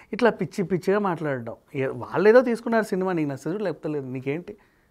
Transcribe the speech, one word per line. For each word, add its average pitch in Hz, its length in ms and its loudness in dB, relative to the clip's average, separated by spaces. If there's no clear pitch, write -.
ఇట్లా 226 180 4
పిచ్చి 202 340 -4
పిచ్చిగా 190 340 0
మాట్లాడడం. 147 580 -4
ఏ-, 135 120 -2
వాళ్ళేదో 135 540 4
తీసుకున్నారు 226 440 0
సినిమా, 185 280 -2
నీకు 156 160 -2
నచ్చదు 156 300 -6
లేకపోతే 175 300 -4
లేదు, 147 180 -6
నీకేంటి, 135 500 -6